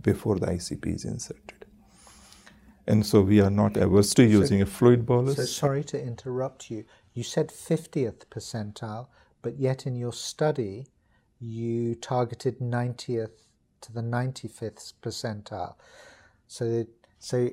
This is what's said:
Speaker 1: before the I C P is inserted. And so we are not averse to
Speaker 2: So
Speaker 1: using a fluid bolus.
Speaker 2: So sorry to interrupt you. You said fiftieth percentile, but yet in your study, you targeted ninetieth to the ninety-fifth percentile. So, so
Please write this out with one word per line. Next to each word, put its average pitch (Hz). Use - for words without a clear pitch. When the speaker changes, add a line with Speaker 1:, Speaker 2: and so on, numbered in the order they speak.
Speaker 1:
before 101
the 92
I 90
C -
P -
is 85
inserted. -
And 107
so 107
we 104
are 98
not 104
averse 101
to 127
Speaker 2:
So 107
Speaker 1:
using 98
a -
fluid 120
bolus. 123
Speaker 2:
So 127
sorry 143
to 135
interrupt 127
you. 107
You 120
said 151
fiftieth -
percentile, 110
but 135
yet 131
in 127
your 120
study, 135
you 117
targeted 123
ninetieth 120
to -
the 117
ninety-fifth 120
percentile. 104
So, 117
so 123